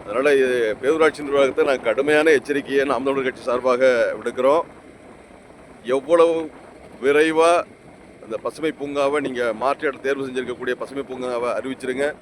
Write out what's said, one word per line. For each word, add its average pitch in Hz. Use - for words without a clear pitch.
அதனால 117
இது 131
பேரூராட்சி 151
நிர்வாகத்தை 139
நாங்க 120
கடுமையான 151
எச்சரிக்கையை 135
நாம் 127
தமிழர் 135
கட்சி 131
சார்பாக 123
விடுக்கிறோம். 123
எவ்வளவு 165
விரைவா 160
அந்த 107
பசுமை 147
பூங்காவை, 143
நீங்க 131
மாற்று 139
இடம் 131
தேர்வு 135
செஞ்சிருக்கக்கூடிய 127
பசுமை 135
பூங்காவை 123
அறிவிச்சிருங்க. 131